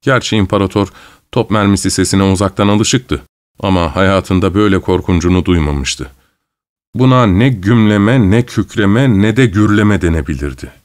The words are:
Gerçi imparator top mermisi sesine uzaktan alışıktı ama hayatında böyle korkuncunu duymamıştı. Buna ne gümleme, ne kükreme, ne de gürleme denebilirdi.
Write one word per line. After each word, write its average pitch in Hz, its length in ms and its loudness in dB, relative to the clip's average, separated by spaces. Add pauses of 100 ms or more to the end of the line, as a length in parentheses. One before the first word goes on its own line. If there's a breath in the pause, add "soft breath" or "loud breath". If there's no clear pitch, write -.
Gerçi 127 340 -2
imparator 98 520 0 (440 loud breath)
top 113 200 -4
mermisi 101 400 0
sesine 98 320 0
uzaktan 95 440 0
alışıktı 107 540 -2 (380)
ama 90 360 -2
hayatında 95 580 0
böyle 98 260 2
korkuncunu 90 680 0
duymamıştı. 73 640 -2 (840)
Buna 127 300 2
ne 104 240 2
gümleme, 104 840 2
ne 117 140 2
kükreme, 107 760 0
ne 107 160 0
de 131 80 4
gürleme 104 560 2
denebilirdi. 71 680 -4 (140)